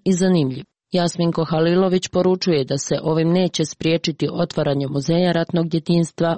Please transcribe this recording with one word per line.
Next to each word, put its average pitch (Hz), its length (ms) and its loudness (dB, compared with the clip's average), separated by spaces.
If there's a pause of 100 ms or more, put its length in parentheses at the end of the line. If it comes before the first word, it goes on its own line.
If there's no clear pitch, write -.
i 190 60 2
zanimljiv. 170 520 2 (280)
Jasminko 170 520 0
Halilović 175 640 0
poručuje 180 560 0
da 139 140 -4
se - 260 -4
ovim 160 260 0 (100)
neće 170 260 0
spriječiti 160 680 -2
otvaranje 147 560 -2
muzeja 165 440 0
ratnog 165 380 -2
djetinjstva 165 680 0